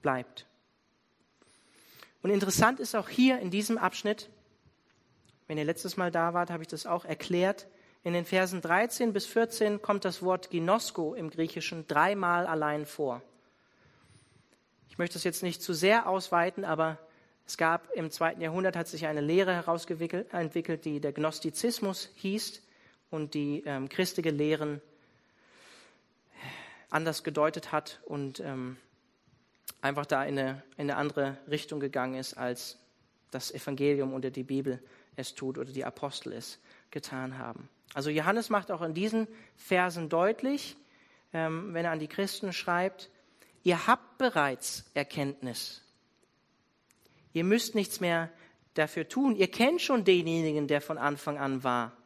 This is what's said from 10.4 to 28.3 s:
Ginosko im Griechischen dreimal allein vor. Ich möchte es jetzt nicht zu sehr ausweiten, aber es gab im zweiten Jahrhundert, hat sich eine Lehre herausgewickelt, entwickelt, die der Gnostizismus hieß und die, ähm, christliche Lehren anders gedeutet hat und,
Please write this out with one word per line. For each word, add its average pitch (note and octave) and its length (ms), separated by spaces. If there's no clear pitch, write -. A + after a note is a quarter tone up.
Ginosko F3 640
im E3 160
Griechischen E3 560
dreimal F3 600
allein D3+ 400
vor. B2+ 360
Ich - 80
möchte F3 220
es D#3+ 60
jetzt F3 180
nicht F3 200
zu F3+ 120
sehr G3+ 340
ausweiten, F#3 560
aber D#3+ 340
es - 120
gab E3 340
im E3 180
zweiten E3 300
Jahrhundert, F3 340
hat E3+ 140
sich D#3+ 180
eine D3+ 140
Lehre F3+ 320
herausgewickelt, E3+ 800
entwickelt, E3 540
die D3+ 120
der C#3+ 140
Gnostizismus E3 1000
hieß - 480
und D3+ 240
die, D3 320
ähm, C#3 240
christliche F3+ 400
Lehren D3+ 500
anders D#3+ 340
gedeutet D#3 480
hat - 360
und, C#3 340